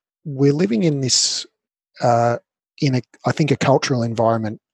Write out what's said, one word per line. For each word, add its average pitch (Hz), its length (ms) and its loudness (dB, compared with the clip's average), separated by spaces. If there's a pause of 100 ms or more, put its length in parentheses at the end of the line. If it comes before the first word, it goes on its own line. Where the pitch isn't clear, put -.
(260)
we're 139 280 2
living 202 300 -2
in 147 180 0
this, - 440 -2 (560)
uh, 120 360 2 (420)
in 135 160 0
a, 123 60 -2 (240)
I - 60 2
think, 143 200 0
a 120 60 2
cultural 135 440 0
environment. 113 580 -2 (140)